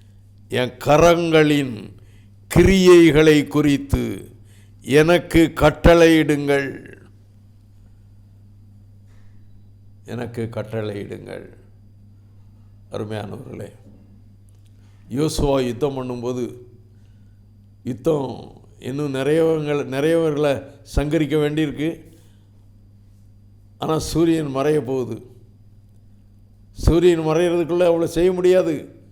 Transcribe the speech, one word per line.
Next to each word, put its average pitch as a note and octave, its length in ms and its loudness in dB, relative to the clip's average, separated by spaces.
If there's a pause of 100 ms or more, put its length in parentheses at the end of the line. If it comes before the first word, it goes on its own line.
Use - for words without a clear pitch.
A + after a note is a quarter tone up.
(480)
"என் A#2+ 240 -4 (120)
கரங்களின் D3+ 1120 2 (580)
கிரியைகளை E3+ 960 6
குறித்து C#3 880 -2 (460)
எனக்கு D#3+ 720 2
கட்டளையிடுங்கள், D3 1400 2 (3000)
எனக்கு A#2 460 -10
கட்டளையிடுங்கள்." G2+ 1040 -12 (1300)
அருமையானவர்களே, G#2 800 -12 (1400)
யோசுவா C#3 560 -2
யுத்தம் C3 300 -6
பண்ணும்போது, B2 580 -8 (1300)
யுத்தம் B2+ 680 -6 (260)
இன்னும் C#3+ 360 -8
நிறையவங்களை, D3 720 -2
நிறையவர்களை D3 760 -2 (340)
சங்கரிக்க D3 400 -2
வேண்டியிருக்கு. D3+ 720 -4 (1700)
ஆனா D3+ 200 -4
சூரியன் D#3 580 -2
மறைய D3+ 240 0
போகுது. B2+ 460 -6 (1400)
சூரியன் E3+ 500 2
மறையிறதுக்குள்ள E3+ 640 0
அவ்வளோ E3+ 220 2
செய்ய F3 280 0
முடியாது. F3+ 680 0 (120)